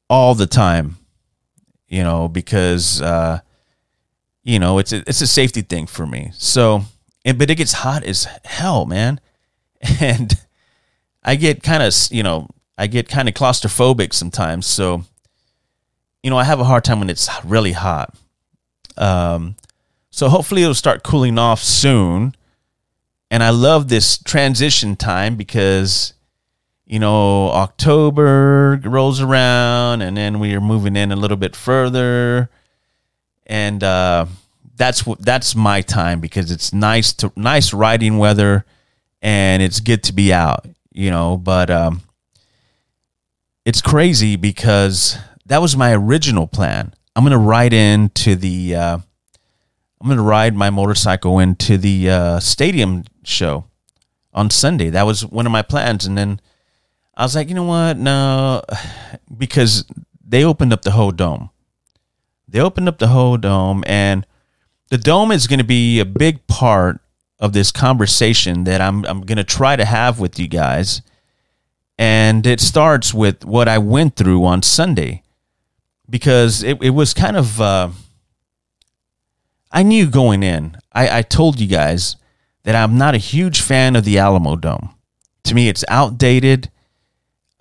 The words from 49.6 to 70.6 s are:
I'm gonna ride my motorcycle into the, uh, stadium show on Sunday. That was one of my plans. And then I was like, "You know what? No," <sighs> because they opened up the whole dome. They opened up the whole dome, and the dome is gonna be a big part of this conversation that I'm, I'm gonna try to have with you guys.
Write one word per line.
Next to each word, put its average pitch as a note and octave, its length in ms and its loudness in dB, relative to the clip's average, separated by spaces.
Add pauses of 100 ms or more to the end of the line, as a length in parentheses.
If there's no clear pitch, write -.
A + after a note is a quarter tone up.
I'm A#2 80 -4
gonna B2+ 120 2
ride G#2+ 340 2
my G2+ 140 0
motorcycle G2 720 0
into F#2 380 2
the, F#2 320 0
uh, F2 300 0
stadium A2 640 -2 (180)
show D#2+ 420 -4 (680)
on G#2 160 0
Sunday. C3+ 400 0
That F#2+ 160 0
was G#2+ 200 -2
one A#2 200 -4
of A#2 60 -2
my A2 100 0
plans. A2+ 440 -4
And G2 120 -4
then G2+ 240 -4 (760)
I - 80 -4
was C3 120 -2
like, D#3 120 -4
"You F3+ 80 -6
know F3+ 80 -4
what? E3 340 -2
No," C3+ 640 0 (340)
<sighs> - 400 -20
because A#2 480 0 (400)
they B2 180 2
opened D3+ 300 2
up G#2 80 -2
the G2 100 -2
whole G#2 200 2
dome. E2+ 380 -4 (1000)
They G#2+ 100 -2
opened F3+ 300 0
up D#3+ 80 -6
the A2+ 100 0
whole B2 300 4
dome, G2 500 0
and G2 380 0 (640)
the C3 80 -2
dome F3+ 340 2
is C3+ 160 0
gonna C3+ 160 2
be A#2 360 2
a G2 60 0
big C3+ 420 -2
part G2 520 2 (400)
of G#2 140 -2
this G2+ 180 2
conversation A2 920 0
that F#2 160 0
I'm, G2 240 -2
I'm F#2+ 160 -8
gonna G#2 220 -4
try C#3 320 0
to A2+ 100 0
have A2+ 340 0
with F#2 200 -4
you F2 80 -6
guys. D#2 540 -2 (960)